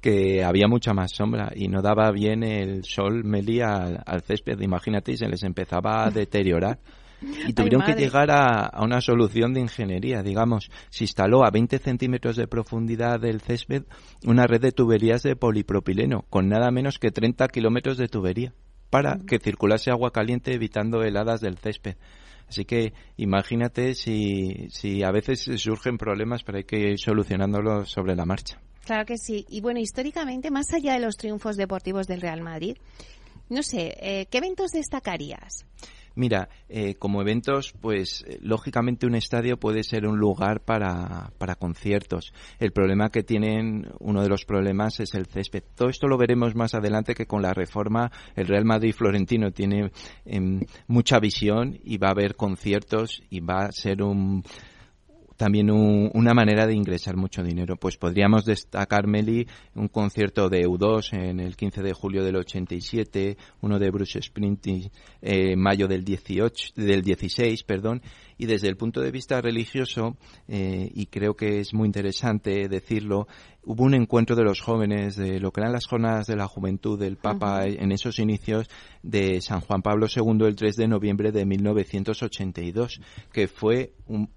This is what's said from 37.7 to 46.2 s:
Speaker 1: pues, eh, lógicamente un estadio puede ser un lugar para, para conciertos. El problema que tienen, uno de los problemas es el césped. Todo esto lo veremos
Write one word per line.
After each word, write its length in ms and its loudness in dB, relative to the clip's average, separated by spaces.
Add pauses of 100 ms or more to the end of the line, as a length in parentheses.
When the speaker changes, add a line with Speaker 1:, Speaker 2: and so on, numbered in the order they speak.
Speaker 1:
pues, 480 -4
eh, 140 -14
lógicamente 640 -2
un 100 2
estadio 420 -2
puede 260 -2
ser 220 -4
un 120 0
lugar 420 2
para, 800 -4
para 180 -4
conciertos. 800 -4 (260)
El 140 0
problema 360 4
que 140 0
tienen, 640 -2 (120)
uno 220 0
de 60 4
los 160 2
problemas 560 0
es 140 -6
el 140 -4
césped. 360 -8 (120)
Todo 120 0
esto 200 -2
lo 100 4
veremos 380 2